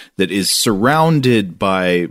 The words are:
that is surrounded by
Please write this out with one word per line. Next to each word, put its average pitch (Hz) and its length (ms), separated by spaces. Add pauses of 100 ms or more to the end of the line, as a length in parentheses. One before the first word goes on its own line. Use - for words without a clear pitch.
(180)
that 92 140
is 95 180
surrounded 123 1080
by 90 540